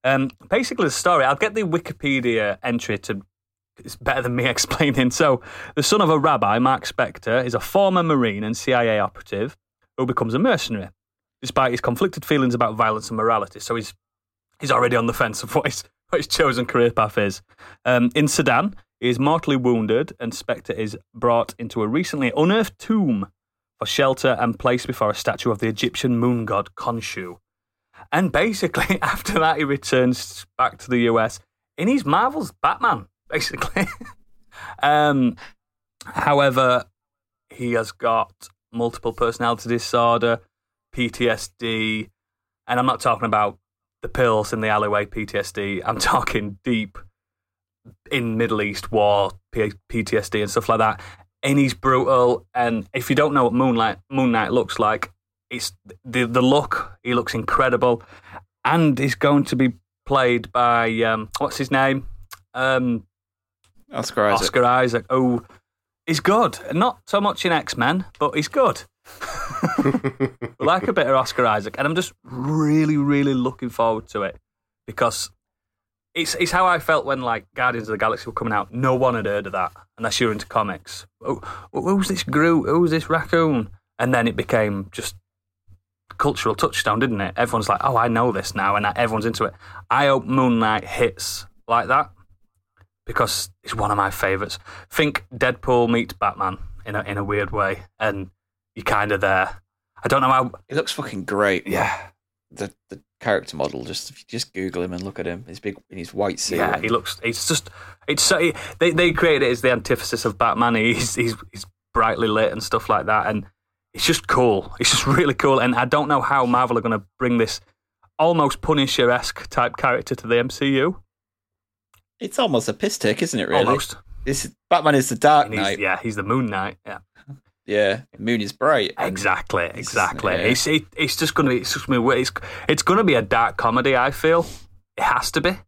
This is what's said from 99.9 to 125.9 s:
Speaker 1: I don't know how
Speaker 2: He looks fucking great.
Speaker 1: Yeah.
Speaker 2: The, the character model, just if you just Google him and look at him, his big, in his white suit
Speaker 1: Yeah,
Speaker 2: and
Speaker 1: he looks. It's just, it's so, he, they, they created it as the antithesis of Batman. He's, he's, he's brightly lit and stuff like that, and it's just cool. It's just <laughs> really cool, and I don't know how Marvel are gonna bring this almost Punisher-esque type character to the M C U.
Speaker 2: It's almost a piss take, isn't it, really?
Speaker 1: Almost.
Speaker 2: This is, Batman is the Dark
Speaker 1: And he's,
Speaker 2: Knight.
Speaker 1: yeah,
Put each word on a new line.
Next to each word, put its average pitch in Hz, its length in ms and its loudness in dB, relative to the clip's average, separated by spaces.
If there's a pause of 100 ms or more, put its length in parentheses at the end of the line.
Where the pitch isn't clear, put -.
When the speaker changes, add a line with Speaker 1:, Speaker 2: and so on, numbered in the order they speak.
Speaker 1:
I - 40 -6
don't 135 140 4
know 131 100 4
how 131 200 2 (160)
Speaker 2:
He - 80 -12
looks 160 180 -4
fucking - 320 -8
great. 101 420 0
Speaker 1:
Yeah. 92 400 -4 (460)
Speaker 2:
The, 101 200 -10 (160)
the 101 100 -16 (220)
character 98 340 -2
model, 69 300 -4
just - 240 -10
if - 100 -20
you - 80 -20
just - 240 -8
Google 92 300 -6
him 90 120 -6
and 90 100 -8
look 95 160 -10
at 87 80 -6
him, 87 180 -10
his 85 140 -18
big, 101 180 -10 (140)
in 95 80 -16
his 82 140 -12
white 98 260 -2
suit 87 180 -4
Speaker 1:
Yeah, 92 160 0
Speaker 2:
and - 100 -4
Speaker 1:
he 110 60 -2
looks. - 340 -4
It's 117 240 -4
just, - 220 -4 (380)
it's 143 160 0
so, 180 160 4
he, 165 140 2 (260)
they, 170 120 4
they 170 220 4
created 151 320 4
it 120 60 2
as 120 100 -2
the 127 100 4
antithesis 120 540 -2
of 107 140 -2
Batman. 117 360 2
He's, 113 400 0
he's, 117 200 -2 (180)
he's 98 120 -14 (280)
brightly 113 340 2
lit 107 240 2
and 107 120 -8
stuff - 260 -2
like 107 160 2
that, 107 220 2
and 107 180 -4 (480)
it's - 120 -4
just - 220 0
cool. 117 520 2
It's - 100 2
just - 180 0
<laughs> - 0 -
really 139 280 4
cool, 135 240 4
and 123 160 2
I 123 100 2
don't 143 240 0
know 143 120 2
how 135 260 2
Marvel 123 320 2
are - 20 -4
gonna 110 220 -2 (160)
bring 120 180 0
this - 240 -2 (560)
almost 156 440 2
Punisher-esque 135 880 0
type - 280 0
character 127 380 -2
to - 120 -14
the 117 120 2
M 120 100 -2
C 139 280 -2
U. 160 240 0 (1160)
Speaker 2:
It's - 200 -6
almost 151 280 2
a 110 60 -4
piss 208 240 -4
take, - 240 0
isn't 165 180 -2
it, 90 80 -4
really? - 180 2
Speaker 1:
Almost. - 300 -2 (300)
Speaker 2:
This 135 200 -4
is, - 100 -12 (140)
Batman 156 260 6
is 131 140 2
the 120 60 -2
Dark 147 300 6
Speaker 1:
And 107 80 -8
he's, 104 100 -2
Speaker 2:
Knight. 98 160 0
Speaker 1:
yeah, 92 220 0